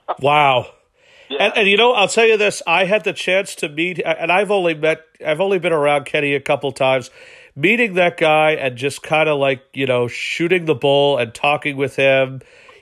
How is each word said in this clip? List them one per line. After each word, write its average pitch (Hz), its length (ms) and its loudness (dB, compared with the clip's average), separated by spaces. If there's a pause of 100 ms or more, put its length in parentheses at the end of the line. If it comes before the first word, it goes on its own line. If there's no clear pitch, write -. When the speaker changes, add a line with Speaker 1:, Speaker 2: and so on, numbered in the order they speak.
(200)
Speaker 1:
Wow. 139 460 2 (640)
Speaker 2:
Yeah. - 160 -2
Speaker 1:
And, 214 140 0
and, 202 100 2
you 202 80 4
know, 233 160 4
I'll 202 160 2
tell 226 180 2
you 220 100 4
this: 202 300 -2
I 175 200 0
had 196 180 0
the 202 80 -2
chance 190 440 -4
to 175 120 -8
meet, 160 360 -4
and 165 280 -2
I've 190 180 0
only 180 240 0
met, 156 280 -2 (220)
I've 151 160 -2
only 196 180 0
been 170 160 -2
around 147 320 0
Kenny 147 280 -2
a 139 60 -2
couple 139 320 -2
times. 131 380 -2 (440)
Meeting 208 400 0
that 175 220 2
guy 156 360 2
and 131 240 -4
just 135 260 -6
kinda, 156 320 0
like, 139 280 -2 (120)
you 135 120 -4
know, 123 220 0
shooting 170 560 -2
the 156 100 0
bull 143 440 2
and 113 160 -4
talking 147 420 -2
with 135 200 -4
him, 135 440 2 (420)